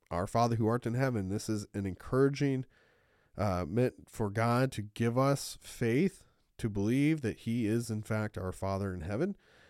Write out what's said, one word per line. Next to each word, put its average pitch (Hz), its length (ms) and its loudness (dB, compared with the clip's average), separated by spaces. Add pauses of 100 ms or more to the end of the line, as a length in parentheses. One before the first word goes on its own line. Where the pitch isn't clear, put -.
(100)
"Our 87 160 0
Father 117 300 2
who 110 100 2
art 117 200 0
in 113 80 -2
heaven," 120 340 0
this 101 200 -4
is 104 240 -2
an 101 140 -2
encouraging, 135 800 0 (720)
uh, 92 280 2
meant 113 280 0 (140)
for 107 200 -4
God 117 440 2
to 107 100 -6
give 117 340 -2
us 139 460 0
faith 131 640 0 (340)
to 120 100 -2
believe 127 520 2
that 110 180 -2
he 113 280 -2
is, 117 240 0
in 107 120 -4
fact, 107 340 -4
our 92 160 -4
Father 98 400 -2
in 90 100 -6
heaven 120 340 -2 (340)